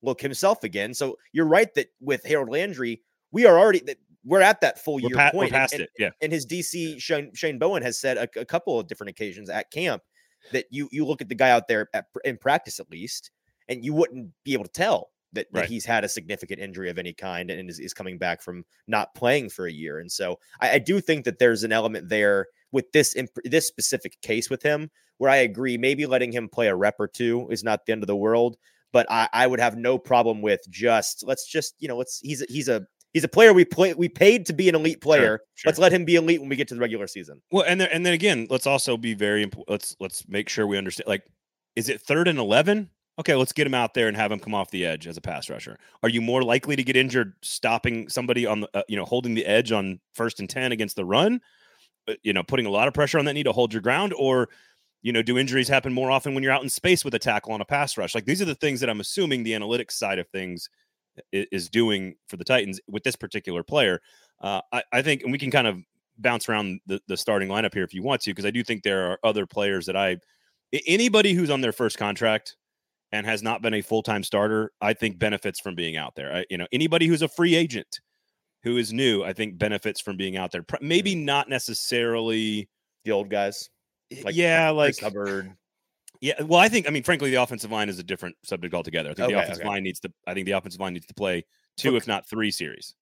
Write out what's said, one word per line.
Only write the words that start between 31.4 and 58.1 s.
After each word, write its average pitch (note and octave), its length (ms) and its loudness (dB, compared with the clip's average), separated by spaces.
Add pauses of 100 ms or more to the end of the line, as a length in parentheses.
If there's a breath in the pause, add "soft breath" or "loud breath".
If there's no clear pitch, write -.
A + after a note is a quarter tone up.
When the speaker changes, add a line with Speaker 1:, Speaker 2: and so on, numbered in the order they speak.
Speaker 1:
just, - 320 -4
you D3 80 -10
know, B2 100 -6
let's, - 220 -6
he's C3+ 220 -6
a, - 60 -8
he's C3+ 200 -6
a, G#2+ 180 0 (260)
he's D#3+ 120 0
a - 40 0
player A3 240 10
we F3+ 120 10
play, F#3 300 2
we E3+ 140 0
paid G3+ 380 6
to - 60 -6
be F3+ 160 4
an E3 80 4
elite D#3+ 180 2
Speaker 2:
Sure, - 60 -20
Speaker 1:
player. B2+ 400 4 (160)
Speaker 2:
sure. - 120 0
Speaker 1:
Let's D#3 120 2
let F3 120 8
him F3+ 120 2
be E3 100 2
elite E3 260 6
when C#3 80 -10
we C#3 60 -2
get B2+ 140 -2
to B2+ 60 -10
the A#2 60 -4
regular A2 280 -2
season. D2 420 -16
Speaker 2:
Well, F3+ 160 4
and F3+ 140 2
then, F#3 120 2
and E3 140 0
then F3+ 60 4
again, E3 380 2
let's C3 180 0
also C3 280 2
be A2+ 180 -2
very G#2 280 2
imp-, G2+ 140 -4 (100)
let's, - 320 -6
let's - 300 -10
make G2+ 200 -4
sure G#2+ 200 -2
we G2 100 0
understand, F#2+ 300 -6
like, G2 160 -2 (500)
is A#2 140 -4
it A#2+ 120 -4
third E3+ 280 2
and D#3 100 0
eleven? D#3 520 2 (260)
Okay, D#3 200 2
let's C3 160 2
get D3+ 120 2
him C3+ 100 -4
out A#2+ 200 -2
there A#2 140 2
and G#2 80 -2
have G#2+ 160 0
him G2+ 80 -6
come G#2+ 140 -8
off G2 180 -4
the F2+ 120 -4
edge D#2+ 220 -4
as E2+ 100 -12
a E2+ 40 -14
pass D2+ 280 -10
rusher. - 300 -14 (240 soft breath)
Are A2 60 2
you A#2 120 0
more A#2+ 220 2
likely C3 320 0
to C3+ 80 -2
get B2+ 140 0
injured B2+ 460 2
stopping A2+ 680 -4
somebody B2 360 -2
on G#2+ 180 0
the, G#2 120 -8
uh, G2+ 140 -2
you G#2+ 80 -4
know, F#2+ 80 -4
holding B2 300 -2
the A2 120 -2
edge A2+ 240 4
on F#2+ 300 -2 (140)
first A2+ 260 -4
and G2 100 -8
ten C3 220 -4
against A2 240 -4
the G2 80 -4
run? E3+ 360 2 (680 soft breath)
Uh, A2 60 -4 (100)
you G#2+ 80 0
know, F#2 100 0
putting B2 240 -2
a G2+ 40 -4
lot G#2+ 180 2
of C#3 60 -6
pressure D3 260 2
on C#3+ 60 0
that C#3+ 80 -2
knee D3 100 -4
to B2 80 2
hold A#2 200 2
your A2 100 -4
ground, D#3+ 360 0
or, C3 300 2 (540 soft breath)
you A#2+ 100 -2
know, A2+ 100 2
do B2 160 2
injuries C3 300 0
happen C3+ 240 0
more B2+ 180 0
often C3+ 240 0
when C3+ 80 -4
you're C3+ 80 0
out C3+ 140 0
in C#3 40 -6
space F3+ 360 2
with B2+ 100 -4
a A2+ 60 0
tackle A2 320 -2
on G#2+ 80 -4
a G2+ 40 -4
pass C#3+ 320 -2
rush? F#2+ 200 -4